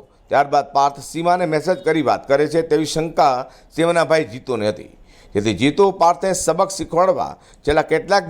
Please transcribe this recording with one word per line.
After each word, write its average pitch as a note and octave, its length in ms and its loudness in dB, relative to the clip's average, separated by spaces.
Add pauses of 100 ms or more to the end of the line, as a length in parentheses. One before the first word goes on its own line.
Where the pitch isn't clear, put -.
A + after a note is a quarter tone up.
(280)
ત્યારબાદ C#3 440 0
પાર્થ C#3 300 2
સીમાને F3 440 -2
મેસેજ D#3 380 -2
કરી D#3 240 0
વાત G2+ 180 0
કરે C#3+ 220 2
છે D#3+ 140 0
તેવી D3+ 320 0
શંકા D#3 420 0 (380)
સીમાના E3 360 2
ભાઈ D#3 220 0
જીતુને A#2+ 380 -4
હતી, - 200 -10 (440)
જેથી G#2 260 0
જીતુ E3 400 2
પાર્થને F3 340 2
સબક F3+ 440 0
શીખવાડવા D#3+ 540 0 (320)
છેલ્લા D3+ 280 0
કેટલાક E3 380 0